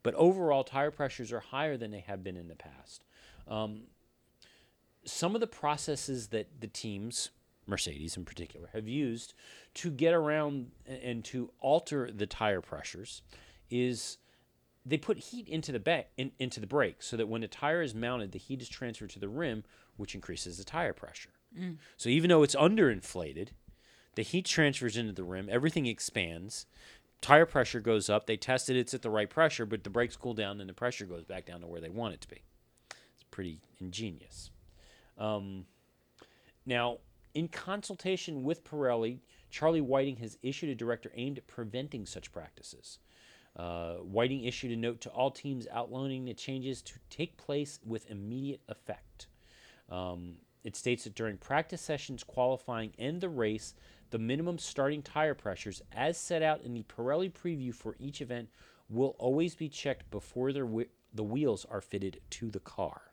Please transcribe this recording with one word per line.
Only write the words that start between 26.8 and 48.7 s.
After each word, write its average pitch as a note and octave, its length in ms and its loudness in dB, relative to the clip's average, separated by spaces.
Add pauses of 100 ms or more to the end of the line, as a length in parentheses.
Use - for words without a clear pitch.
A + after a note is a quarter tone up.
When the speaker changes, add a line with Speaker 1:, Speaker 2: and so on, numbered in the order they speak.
Speaker 1:
tire D3+ 260 10
pressure B2 360 2
goes G#2+ 280 4
up, G#2+ 180 4
they A2 100 0
test B2+ 320 0
it, B2+ 80 4
it's A#2+ 160 2
at B2 80 -4
the A#2 80 -2
right G#2+ 200 2
pressure, D#3 360 4
but G#2 180 -2
the G#2+ 60 -6
brakes A#2+ 260 2
cool B2 180 -4
down G2+ 280 -2
and F#2+ 80 -10
the F2+ 40 -12
pressure A#2+ 320 -2
goes E2+ 200 -8
back F#2 200 -8
down F2 140 -12
to E2+ 80 -12
where E2+ 140 -8
they E2 80 -10
want G#2 240 -4
it D#2+ 80 -14
to - 80 -14
be. - 140 -18 (480)
It's - 380 -20
pretty E2+ 300 -8 (220)
ingenious. F#2 680 -10 (680)
Um, G2 480 -4 (1000)
now, A#2+ 340 2 (340)
in D#3+ 160 -2
consultation F#3 920 -4
with D#3+ 200 -2
Pirelli, B2 560 2 (300)
Charlie D#3+ 320 4
Whiting C3+ 360 2
has A2+ 240 -10
issued C#3 280 -2
a C3+ 60 -2
directive A#2 400 -2
aimed C3 240 -4
at - 80 -20
preventing A#2+ 580 -6
such - 260 -12
practices. - 680 -14 (580)
Uh, E2+ 380 -4
Whiting A2+ 480 2
issued B2 280 -2
a A#2 60 0
note A#2 240 -2
to - 80 -10
all B2+ 220 2
teams C3+ 400 -6
outlining C3 540 -4
the B2+ 80 -6
changes C3 500 -6
to - 100 -16 (160)
take - 260 -6
place C#3+ 500 -4
with A2+ 240 -6
immediate A#2+ 600 -6
effect. - 580 -12 (600)